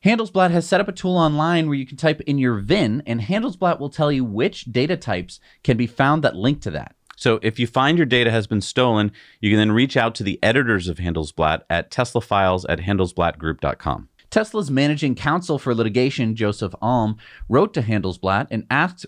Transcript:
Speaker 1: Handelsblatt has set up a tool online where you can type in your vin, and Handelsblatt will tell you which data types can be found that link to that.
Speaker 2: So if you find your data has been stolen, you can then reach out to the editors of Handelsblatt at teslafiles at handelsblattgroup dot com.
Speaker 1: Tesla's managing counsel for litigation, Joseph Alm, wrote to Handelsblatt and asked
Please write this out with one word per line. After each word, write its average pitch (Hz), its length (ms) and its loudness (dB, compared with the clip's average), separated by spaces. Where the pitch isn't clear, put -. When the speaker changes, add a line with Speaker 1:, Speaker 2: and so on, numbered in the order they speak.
Speaker 1:
Handelsblatt 196 440 2
has 170 180 0
set 185 140 2
up 202 60 -2
a 202 40 -8
tool 180 240 -2
online 160 520 2
where 143 100 -2
you 131 80 -6
can 143 120 -18
type 156 240 0
in 143 180 0
your 123 160 2
vin, 123 500 0
and 117 160 -2
Handelsblatt 185 580 -2
will 143 100 -6
tell 147 220 0
you 131 140 0
which 113 400 -4
data 131 320 0
types 92 420 -6
can 120 140 2
be 120 80 2
found 139 380 0
that 131 120 0
link 127 260 0
to 90 100 -6
that. 71 240 -10
Speaker 2:
So 113 280 2
if 110 160 -2
you 120 80 0
find 143 320 2
your 156 80 4
data 120 240 4
has 110 160 0
been 104 140 0
stolen, 107 500 2
you 104 100 2
can 107 80 6
then 107 120 4
reach 123 240 2
out 117 200 0
to - 80 -8
the 98 180 -4
editors 113 460 2
of 82 100 -4
Handelsblatt 80 720 -2
at - 220 -2
teslafiles 98 760 0
at 85 120 -2
handelsblattgroup 85 840 -2
dot - 160 -2
com. - 320 -6
Speaker 1:
Tesla's 214 400 -2
managing 143 420 0
counsel 156 460 -4
for 123 160 -2
litigation, 113 600 0
Joseph 104 460 -2
Alm, 110 360 0
wrote 170 260 4
to 147 80 0
Handelsblatt 98 680 0
and 110 220 -4
asked 165 360 -2